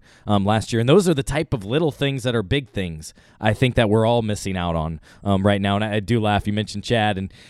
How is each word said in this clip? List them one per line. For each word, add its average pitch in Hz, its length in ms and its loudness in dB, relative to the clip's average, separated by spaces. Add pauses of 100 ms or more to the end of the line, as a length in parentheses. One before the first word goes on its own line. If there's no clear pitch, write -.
(280)
um, 101 180 2
last 107 260 0
year. 117 80 0
And 117 80 0
those 175 220 6
are 165 60 2
the 135 80 -2
type 156 280 -4
of 104 140 -4
little 143 260 0
things 139 320 -4
that 120 120 -2
are 110 80 0
big 127 260 -4
things, 82 460 -10 (260)
I 107 140 2
think, 127 180 2
that 113 160 4
we're 110 160 4
all 120 160 2
missing 101 340 -4
out 87 200 -2
on, 80 260 -4 (220)
um, 98 240 2
right 101 120 2
now. 101 140 0
And 101 100 0
I, 104 120 -4
I 107 40 0
do 110 200 0
laugh. 104 260 0
You 104 80 -2
mentioned 104 300 -6
Chad 107 340 0
and 95 160 -8 (160)